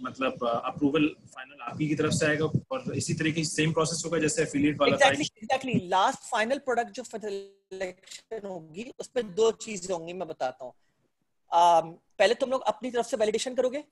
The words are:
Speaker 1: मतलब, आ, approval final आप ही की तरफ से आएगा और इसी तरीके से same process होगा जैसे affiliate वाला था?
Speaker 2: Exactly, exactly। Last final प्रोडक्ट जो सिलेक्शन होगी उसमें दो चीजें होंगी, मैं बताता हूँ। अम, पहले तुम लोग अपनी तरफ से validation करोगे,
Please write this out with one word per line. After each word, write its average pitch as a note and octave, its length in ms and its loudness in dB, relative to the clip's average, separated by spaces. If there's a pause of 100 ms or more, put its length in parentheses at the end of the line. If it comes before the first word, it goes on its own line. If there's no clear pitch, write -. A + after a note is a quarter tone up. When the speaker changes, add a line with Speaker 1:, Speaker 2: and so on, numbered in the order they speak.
Speaker 1:
मतलब, B2+ 420 -2
आ, A#2 60 2 (180)
approval D3 380 2 (280)
final C3 260 -18
आप A#2+ 200 -10
ही D#3 60 0
की D3+ 80 0
तरफ D3+ 180 2
से D#3+ 120 2
आएगा D3+ 200 2 (260)
और C4 240 -4
इसी E3 180 -2
तरीके D#3+ 300 -2
से - 120 -4
same D#3 180 2
process D#3+ 320 0
होगा E3 140 0
जैसे D#3 220 0
affiliate D3 380 0
वाला - 180 4
था? C#4 120 6
Speaker 2:
Exactly, - 340 -4
exactly। C4 400 0
Last F#3 360 2 (120)
final A#3 260 0
प्रोडक्ट A#3+ 340 -2
जो B3 120 -12
सिलेक्शन G3 1400 -10
होगी F3+ 520 -12
उसमें G#3+ 360 -6
दो A3+ 160 4
चीजें G#3 420 -6
होंगी, E3+ 200 -6
मैं F3+ 140 -6
बताता C3+ 380 -6
हूँ। - 80 -14 (800)
अम, E3+ 400 6 (280)
पहले G#3 140 6
तुम B3 180 -2
लोग C4 160 0
अपनी A3+ 240 -2
तरफ A#3 140 0
से B3+ 120 -4
validation A3 380 0
करोगे, B3+ 360 0